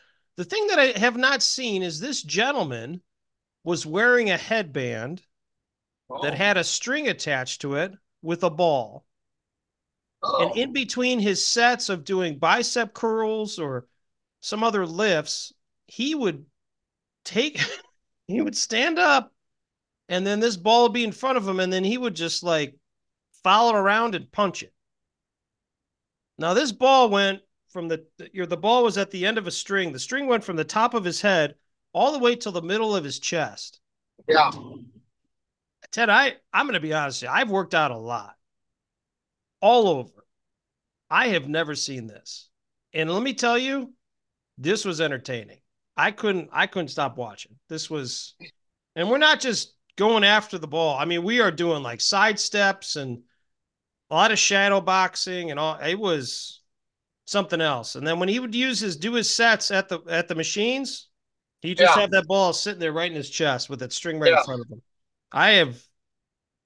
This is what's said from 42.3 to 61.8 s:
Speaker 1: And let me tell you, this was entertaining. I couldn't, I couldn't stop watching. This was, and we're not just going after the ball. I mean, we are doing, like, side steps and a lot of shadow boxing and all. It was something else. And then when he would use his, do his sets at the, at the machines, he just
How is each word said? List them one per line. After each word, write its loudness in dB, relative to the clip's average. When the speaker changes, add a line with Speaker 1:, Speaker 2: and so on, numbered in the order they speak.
Speaker 1:
And -2
let -2
me -4
tell 0
you, -4
this -2
was -4
entertaining. -6
I 2
couldn't, -4
I 2
couldn't -6
stop -4
watching. -14
This -10
was, -10
and 0
we're 4
not 6
just -4
going 4
after 4
the -10
ball. 0
I 0
mean, -2
we 2
are 4
doing, 0
like, -8
side 2
steps 0
and -8
a 0
lot 6
of 0
shadow 2
boxing -2
and -6
all. -2
It -4
was -4
something -2
else. -2
And -8
then -2
when 0
he 0
would -8
use -2
his, -4
do -6
his 0
sets 2
at -2
the, -6
at -2
the -4
machines, -4
he -6
just 8